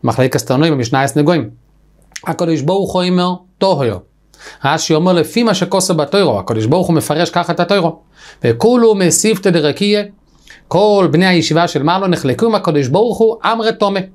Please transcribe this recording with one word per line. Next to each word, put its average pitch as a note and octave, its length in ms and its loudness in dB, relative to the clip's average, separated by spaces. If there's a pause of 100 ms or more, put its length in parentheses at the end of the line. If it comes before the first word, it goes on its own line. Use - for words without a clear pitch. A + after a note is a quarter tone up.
מחלקת B2+ 380 0
תנועים D3+ 320 0
במשנה C3 320 0
אס C#3 120 -2
נגועים. D3 320 0 (760)
הקדוש E3 340 -2
ברוך F#3 320 -2
הוא F3+ 100 0
אומר, F3+ 300 0 (240)
"טוהר". C#3 400 0 (680)
רש"י D#3 280 0
אומר, F3+ 200 2
"לפי E3+ 300 0
מה A3+ 100 2
שכתוב F#3 440 -2
בתורה", D3+ 420 0
הקדוש A2 260 -2
ברוך F3 220 0
הוא E3+ 80 2
מפרש D#3 340 -2
ככה F3 240 -4
את - 60 -6
התורה. F3+ 320 0 (520)
"וכולו A3 520 4
מסיפתא G3 540 0
דרקיע", F3+ 520 0 (680)
כל G3 440 2
בני E3+ 140 4
הישיבה E3+ 420 2
של D3+ 160 -4
מעלו F#3 240 0
נחלקו C#3+ 380 -2
עם A3+ 100 0
הקדוש D3+ 320 0
ברוך G3+ 300 0
הוא, A3 180 2 (160)
אמרי A3+ 220 -2
טומא. G3+ 260 -2 (160)